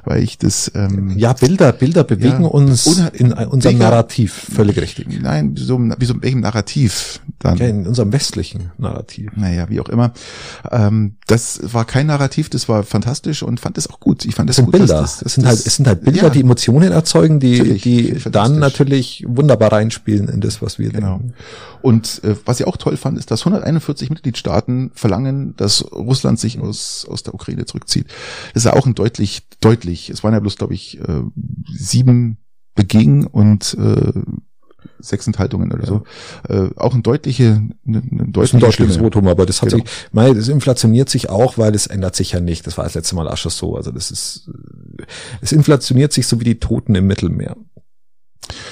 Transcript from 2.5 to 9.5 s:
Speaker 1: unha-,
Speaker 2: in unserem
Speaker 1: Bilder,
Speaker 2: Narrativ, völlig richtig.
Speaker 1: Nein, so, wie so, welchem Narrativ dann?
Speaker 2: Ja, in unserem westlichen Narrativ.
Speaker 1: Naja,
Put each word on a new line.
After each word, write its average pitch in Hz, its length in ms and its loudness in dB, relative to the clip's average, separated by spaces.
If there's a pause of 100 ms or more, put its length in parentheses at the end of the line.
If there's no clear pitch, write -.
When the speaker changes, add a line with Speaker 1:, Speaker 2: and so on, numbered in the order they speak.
Speaker 1:
unha-, 170 280 2
Speaker 2:
in 123 180 2
unserem 120 440 0
Speaker 1:
Bilder, 117 120 4
Speaker 2:
Narrativ, 117 460 2
völlig - 440 0
richtig. - 280 -6 (160)
Speaker 1:
Nein, 147 340 0
so, 127 240 -2
wie 120 240 0
so, 120 160 -2
welchem 127 200 0
Narrativ 107 800 -2 (180)
dann? 92 180 2
Speaker 2:
Ja, 123 100 0
in 104 200 -2
unserem 110 260 0
westlichen - 640 -6
Narrativ. - 600 -10
Speaker 1:
Naja, 90 340 -2